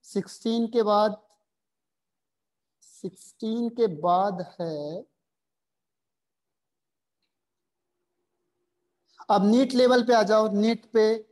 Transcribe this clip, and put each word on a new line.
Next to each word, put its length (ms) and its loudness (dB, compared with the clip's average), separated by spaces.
सिक्सटीन 640 -6
के 160 -2
बाद, 340 0
सिक्सटीन 880 -10
के 180 -2
बाद 400 -2
है, 440 -10
अब 160 2
neet 280 2
level 300 4
पे 100 2
आ 100 4
जाओ, 300 2
neet 400 -2
पे। 380 0